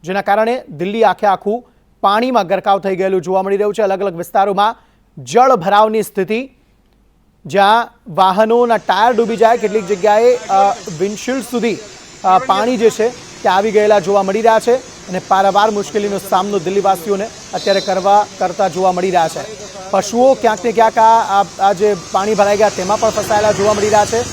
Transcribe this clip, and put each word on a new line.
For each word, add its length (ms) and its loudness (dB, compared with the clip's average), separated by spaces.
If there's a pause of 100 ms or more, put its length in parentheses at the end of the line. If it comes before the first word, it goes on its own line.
જેના 180 -4
કારણે 480 0
દિલ્હી 340 -4
આખે 240 0
આખું 360 -2 (380)
પાણીમાં 460 0
ગરકાવ 320 0
થઈ 160 -4
ગયેલું 260 -2
જોવા 200 -2
મળી 160 -2
રહ્યું 160 -2
છે. 80 -4
અલગ 200 -2
અલગ 140 -4
વિસ્તારોમાં 600 0 (480)
જળ 320 4
ભરાવની 480 2
સ્થિતિ, 460 -4 (960)
જ્યાં 440 2 (180)
વાહનોના 680 2
ટાયર 360 0
ડૂબી 220 0
જાય, 220 4
કેટલીક 300 -2
જગ્યાએ, 480 2
અ, 360 0 (280)
વિન્ડશીલ્ડ 440 -4
સુધી, 340 -4 (460)
અ, 140 4
પાણી 400 0
જે 120 4
છે 200 -2
તે 400 -6
આવી 220 0
ગયેલા 280 4
જોવા 240 0
મળી 180 -2
રહ્યા 180 4
છે 180 0
અને 500 -10
પારાવાર 440 2
મુશ્કેલીનો 460 -4
સામનો 420 -2
દિલ્હીવાસીઓને 680 -2 (240)
અત્યારે 260 -2
કરવા, 460 0 (120)
કરતા 300 -2
જોવા 240 0
મળી 160 -2
રહ્યા 200 2
છે. 400 -10 (240)
પશુઓ 420 2
ક્યાંક 320 -2
ને 60 0
ક્યાંક 260 2
આ, 440 4
આ, 40 0 (140)
આ 140 2
જે 220 0 (160)
પાણી 240 -2
ભરાઈ 220 2
ગયા 120 4
તેમાં 300 -4
પણ 100 2
ફસાયેલા 420 0
જોવા 220 0
મળી 160 0
રહ્યા 160 4
છે. 160 -4 (120)